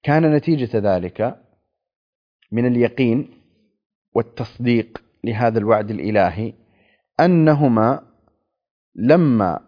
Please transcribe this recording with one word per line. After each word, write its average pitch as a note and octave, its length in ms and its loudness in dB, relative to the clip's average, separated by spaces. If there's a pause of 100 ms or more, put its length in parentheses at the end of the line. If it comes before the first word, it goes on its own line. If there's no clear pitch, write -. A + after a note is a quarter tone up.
كان D#3 320 2
نتيجة C#3 440 -2
ذلك G2 600 -4 (1120)
من A#2 140 -2
اليقين A#2+ 720 -2 (720)
والتصديق A#2 880 -4 (220)
لهذا A2+ 340 0
الوعد G#2+ 320 0
الإلهي G#2 600 -2 (680)
أنهما D3 800 2 (920)
لما A#2 720 2